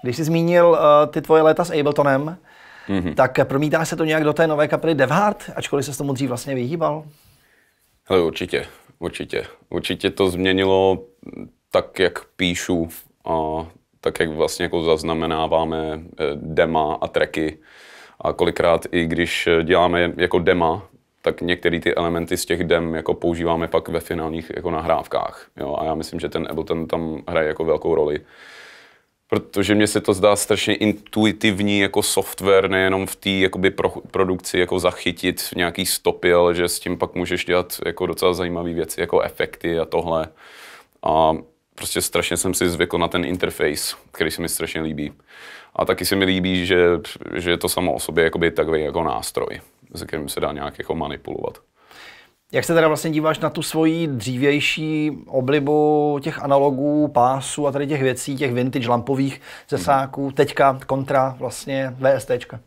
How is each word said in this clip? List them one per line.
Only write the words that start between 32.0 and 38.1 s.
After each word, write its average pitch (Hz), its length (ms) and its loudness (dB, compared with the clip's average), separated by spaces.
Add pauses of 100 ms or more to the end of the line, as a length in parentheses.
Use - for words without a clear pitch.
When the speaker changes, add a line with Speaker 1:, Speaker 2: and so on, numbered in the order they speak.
Speaker 2:
software, 95 640 2
nejenom 95 380 2
v - 80 -10
té - 140 -4
jakoby 95 420 2
pro-, - 300 -2 (100)
produkci 92 480 0
jako 90 200 0
zachytit 87 600 -2 (140)
nějaký 87 300 -2
stopy, - 480 0
ale 87 220 6
že 87 140 0
s - 100 -6
tím 87 180 -4
pak 90 180 -4
můžeš 90 300 -2
dělat 87 280 0 (120)
jako 87 200 -4
docela 90 280 0